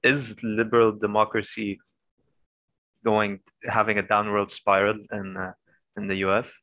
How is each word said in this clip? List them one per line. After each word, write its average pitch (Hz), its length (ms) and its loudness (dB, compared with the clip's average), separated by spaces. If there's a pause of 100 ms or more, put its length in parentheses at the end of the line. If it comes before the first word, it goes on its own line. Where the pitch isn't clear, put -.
is 127 400 0
liberal 113 480 2
democracy 104 880 -4 (1300)
going, 104 340 0 (240)
having 107 340 4
a 98 60 0
downward 104 480 0
spiral 101 460 2 (120)
in, 95 280 -10
uh, 92 160 -8 (420)
in 101 120 -8
the 95 100 -4
U 95 160 0
S? 120 180 -2 (120)